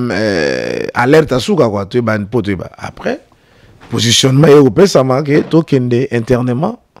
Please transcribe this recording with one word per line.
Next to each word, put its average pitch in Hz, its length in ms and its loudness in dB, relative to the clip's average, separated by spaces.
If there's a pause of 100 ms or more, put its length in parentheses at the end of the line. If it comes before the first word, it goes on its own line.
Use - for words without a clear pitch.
(120)
euh, 71 800 -2
alerte 143 380 2
à 127 80 0
souka, 151 300 0
quoi, 101 160 -4
tu 101 120 -6
es 123 40 2
ban, 110 240 -2
po, 113 160 -2
tu 98 100 -6
es 95 40 -2
ban. 82 100 -10 (120)
Après, - 440 -10 (680)
positionnement, 131 580 2
yo, 143 240 6
pe, 180 160 4
ça 151 160 2
marque, 139 460 -2
to, 160 120 2
kende, 127 500 -2
internement, 123 680 -2 (200)